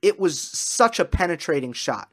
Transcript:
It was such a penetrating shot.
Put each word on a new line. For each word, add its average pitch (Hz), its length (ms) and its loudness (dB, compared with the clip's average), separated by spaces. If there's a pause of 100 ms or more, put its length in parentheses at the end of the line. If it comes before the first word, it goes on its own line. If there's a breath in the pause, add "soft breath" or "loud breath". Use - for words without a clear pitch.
It 208 180 2
was 175 220 0
such - 600 0
a 175 40 4
penetrating 156 680 -2
shot. 110 400 -6